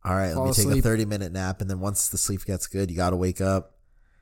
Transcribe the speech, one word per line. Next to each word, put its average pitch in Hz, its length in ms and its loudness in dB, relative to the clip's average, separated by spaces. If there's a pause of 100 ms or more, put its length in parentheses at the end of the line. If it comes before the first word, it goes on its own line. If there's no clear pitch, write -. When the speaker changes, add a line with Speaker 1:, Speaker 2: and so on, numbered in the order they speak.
Speaker 1:
"All 92 100 0
right, 92 200 2
Speaker 2:
Fall - 100 0
Speaker 1:
let 110 60 2
me 127 40 2
take 104 120 4
Speaker 2:
asleep. 92 180 4
Speaker 1:
a 113 40 4
thirty-minute 104 440 0
nap," 95 300 -4
and 98 80 -2
then 92 100 -4
once 101 280 -2
the - 100 -4
sleep - 260 -2
gets 95 220 -4
good, 98 240 -2
you 82 60 -8
gotta 90 200 2
wake 92 240 0
up, 95 380 0 (440)